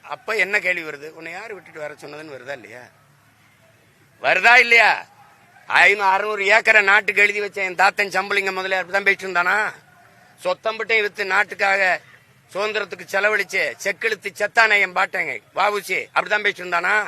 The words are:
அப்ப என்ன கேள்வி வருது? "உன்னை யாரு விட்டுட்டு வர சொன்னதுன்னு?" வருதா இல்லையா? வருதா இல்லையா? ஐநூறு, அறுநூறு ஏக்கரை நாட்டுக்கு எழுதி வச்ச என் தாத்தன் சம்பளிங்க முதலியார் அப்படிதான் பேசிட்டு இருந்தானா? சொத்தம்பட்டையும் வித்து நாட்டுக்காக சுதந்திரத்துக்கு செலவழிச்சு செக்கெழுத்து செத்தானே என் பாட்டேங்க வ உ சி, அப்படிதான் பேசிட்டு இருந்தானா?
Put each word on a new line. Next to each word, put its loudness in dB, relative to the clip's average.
அப்ப -8
என்ன 0
கேள்வி -2
வருது? -14
"உன்னை -16
யாரு -14
விட்டுட்டு -18
வர -10
சொன்னதுன்னு?" -16
வருதா -14
இல்லையா? -14
வருதா 4
இல்லையா? 6
ஐநூறு, 2
அறுநூறு 0
ஏக்கரை 4
நாட்டுக்கு 2
எழுதி 2
வச்ச -6
என் -6
தாத்தன் 0
சம்பளிங்க -2
முதலியார் -4
அப்படிதான் -2
பேசிட்டு 0
இருந்தானா? 0
சொத்தம்பட்டையும் -2
வித்து -6
நாட்டுக்காக 0
சுதந்திரத்துக்கு -6
செலவழிச்சு 0
செக்கெழுத்து -4
செத்தானே 2
என் -2
பாட்டேங்க -2
வ 2
உ -2
சி, -6
அப்படிதான் 0
பேசிட்டு -2
இருந்தானா? 0